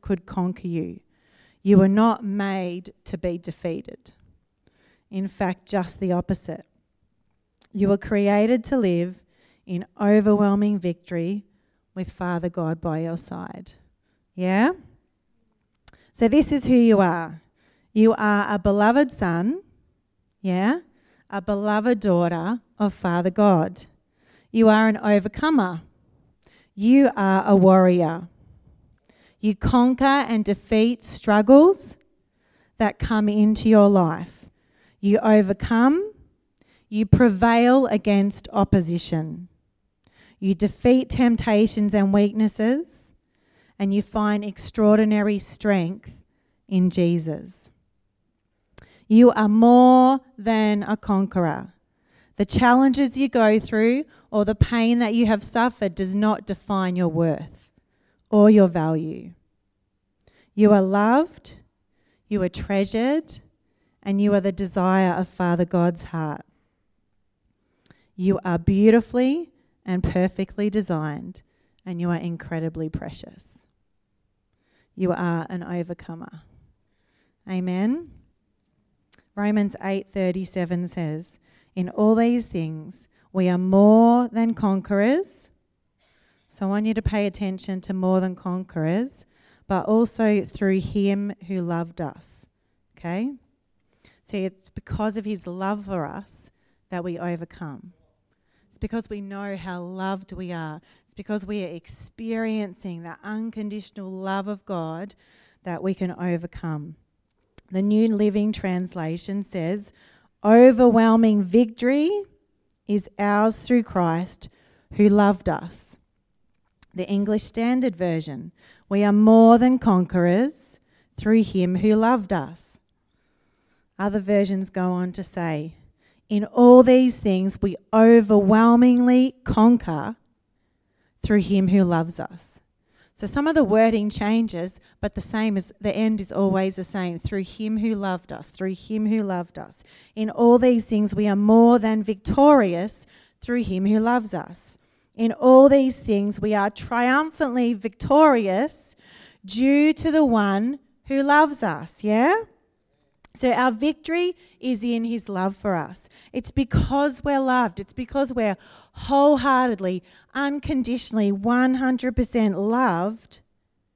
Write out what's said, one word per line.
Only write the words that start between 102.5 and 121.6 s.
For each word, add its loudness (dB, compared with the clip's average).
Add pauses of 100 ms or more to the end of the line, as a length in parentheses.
the -16
unconditional -12
love -8
of -12
God -10 (480)
that -10
we -4
can -6
overcome. -8 (720)
The -4
New 0
Living 0
Translation -8
says, -8 (500)
"Overwhelming 6
victory 0 (640)
is -4
ours 0
through 0
Christ -4 (440)
who 4
loved 2
us." -8 (960)
The -8
English -2
Standard -4
Version, -6 (360)
"We 0
are 2
more 8
than 4
conquerors 0 (360)
through 2
him -2